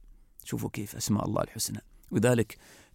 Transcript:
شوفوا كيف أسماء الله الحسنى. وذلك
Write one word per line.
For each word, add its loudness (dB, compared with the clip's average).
شوفوا -4
كيف -8
أسماء 0
الله 0
الحسنى. -4
وذلك 4